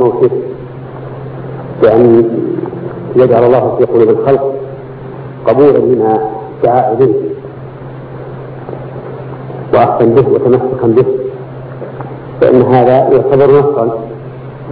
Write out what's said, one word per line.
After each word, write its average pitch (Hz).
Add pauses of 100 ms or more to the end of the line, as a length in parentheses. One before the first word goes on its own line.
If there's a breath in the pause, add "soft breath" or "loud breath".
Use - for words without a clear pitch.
موته، 123 (1500)
بأن 117 (840)
يجعل 123
الله 120
في 120
قلوب 117
الخلق 135 (920)
قبولا 127
لما 110 (340)
دعا 123
إليه 117 (2500)
وأخذا 117
به 113
وتمسكا 127
به، 117 (1300)
فإن 127
هذا 127
يعتبر 135
نصرا 120 (800)